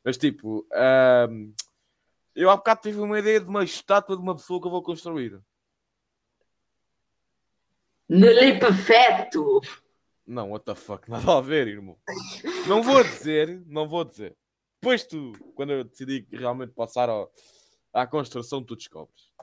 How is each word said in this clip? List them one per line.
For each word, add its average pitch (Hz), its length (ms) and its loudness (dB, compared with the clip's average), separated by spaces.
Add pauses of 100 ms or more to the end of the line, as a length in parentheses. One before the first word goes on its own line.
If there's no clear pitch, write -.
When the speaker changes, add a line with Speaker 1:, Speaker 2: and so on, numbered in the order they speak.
Speaker 1:
Mas 127 140 -4
tipo, 127 560 -4
ahm, 123 760 2 (840)
eu 180 160 4
há 196 60 6
bocado 220 260 -2
tive 208 180 -8
uma 208 180 -4
ideia 214 220 2
de 180 80 -10
uma 196 160 -2
estátua 196 500 -2
de 180 80 -8
uma 185 140 -6
pessoa 175 240 -8
que 170 60 -12
eu 180 40 -6
vou 175 120 -6
construir. 160 580 -10 (2750)
Speaker 2:
No 185 220 8
Lipefeto. 226 1300 4 (680)
Speaker 1:
Não, 113 240 -10
what 107 140 -12
the 107 100 -10
fuck, - 340 -14
nada 127 300 2
a - 20 2
ver, 135 280 -2
irmão. 101 280 -14 (720)
Não 214 140 2
vou 262 200 6
dizer, 156 640 -4
não 151 220 -6
vou 165 160 -4
dizer. - 320 -16 (440)
Depois 247 260 0
tu, 139 260 -14 (220)
quando 143 180 -8
eu 135 120 -4
decidi 131 480 -12
realmente 123 400 -8
passar 120 360 -4
ao, 107 240 -6 (600)
à 123 140 -2
construção, 131 560 -8
tu 117 140 -16
descobres. - 540 -20 (120)